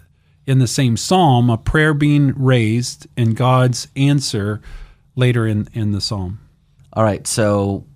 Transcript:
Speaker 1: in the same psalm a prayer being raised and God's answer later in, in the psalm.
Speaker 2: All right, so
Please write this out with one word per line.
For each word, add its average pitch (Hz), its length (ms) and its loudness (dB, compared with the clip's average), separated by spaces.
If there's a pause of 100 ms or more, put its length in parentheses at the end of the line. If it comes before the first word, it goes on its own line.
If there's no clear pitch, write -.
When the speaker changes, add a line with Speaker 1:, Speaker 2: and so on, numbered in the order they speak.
(460)
Speaker 1:
in 135 140 2
the 127 80 2
same 123 280 0
psalm 135 540 2
a 117 60 0
prayer 156 380 0
being 147 420 2
raised 120 680 -2 (100)
and 113 180 0
God's 127 600 0
answer 135 640 -2 (560)
later 123 300 2
in, 107 260 -2
in 107 200 -4
the 101 80 -4
psalm. 98 380 -8 (540)
Speaker 2:
All 110 100 -2
right, 104 240 0
so 101 580 -2 (120)